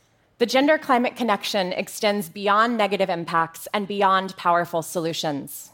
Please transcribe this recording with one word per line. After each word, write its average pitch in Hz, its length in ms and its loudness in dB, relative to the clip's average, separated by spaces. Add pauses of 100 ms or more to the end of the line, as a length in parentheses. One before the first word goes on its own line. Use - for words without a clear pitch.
(380)
The 240 80 2
gender 285 320 4
climate 247 380 0
connection 202 560 -2
extends 202 580 -4
beyond 208 480 2
negative 196 320 0
impacts 165 640 -2
and 208 120 -2
beyond 190 500 2
powerful 170 440 0
solutions. 160 920 -6